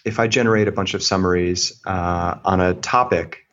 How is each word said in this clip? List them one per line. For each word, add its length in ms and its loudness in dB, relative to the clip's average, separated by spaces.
if 140 -4
I 100 2
generate 380 2
a 60 0
bunch 220 -4
of 80 -6
summaries, 840 0
uh, 600 -2
on 160 2
a 140 4
topic 800 -2